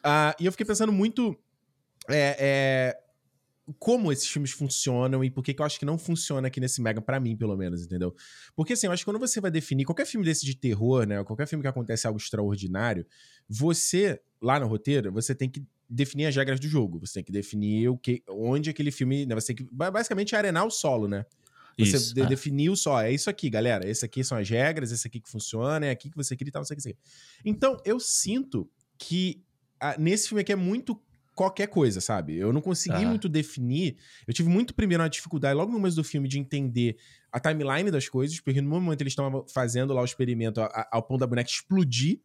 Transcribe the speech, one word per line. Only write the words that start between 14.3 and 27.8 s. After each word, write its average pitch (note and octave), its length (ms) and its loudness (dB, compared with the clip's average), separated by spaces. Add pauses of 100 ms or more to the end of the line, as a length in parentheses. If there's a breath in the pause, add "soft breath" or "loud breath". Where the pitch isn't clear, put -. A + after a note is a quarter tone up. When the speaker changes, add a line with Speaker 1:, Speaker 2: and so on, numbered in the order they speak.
Speaker 1:
lá C3 220 2
no C3 60 0
roteiro, A2 440 2
você A2+ 240 -2
tem C3 140 -2
que C#3 160 -8 (240)
definir C#3 380 0
as C#3+ 100 0
regras C3+ 240 2
do D3 80 -4
jogo, A2 320 2
você - 140 -12
tem F#2 100 -6
que - 80 -10
definir G#2 560 0
o B2+ 80 2
que, B2 320 -2
onde A#2+ 400 -2
aquele D3 220 -2
filme, C3+ 340 0
né, A#2+ 100 -2
você A2+ 200 -2
tem B2 100 -10
que, B2+ 100 -16
ba-, E3 160 -2
basicamente, G#3 460 -2
arenar F#3+ 300 2
o A3+ 40 -2
solo, B2 380 0
né? G2+ 160 -2 (540 soft breath)
Você G#2+ 180 6
Speaker 2:
Isso, A#2 180 0
Speaker 1:
de-, B2+ 60 2
Speaker 2:
é. C3 60 6
Speaker 1:
definir C#3 420 2
o G3 80 2
solo, C#3+ 240 2
é A2+ 120 2
isso C#3+ 180 0
aqui, F#3 180 -4
galera, G#2+ 400 2
esse A2+ 160 -2
aqui B2+ 180 -4
são B2+ 140 -2
as G#2 100 -2
regras, B2+ 460 0
esse A#2 140 -4
aqui A#2 140 -10
que - 100 -20
funciona, C3 560 -2
é C#3 40 0
aqui C3 200 -6
que D#3+ 60 -14
você C3+ 200 -4
cria C#3+ 140 -8
e - 20 -20
tal, D3 80 -6
não D3 60 -8
sei D3+ 80 -8
o - 20 -8
que, C#3+ 40 -12
não A#2+ 120 -10
sei - 0 -
o - 40 -14
que. - 520 -12
Então, A#3 340 2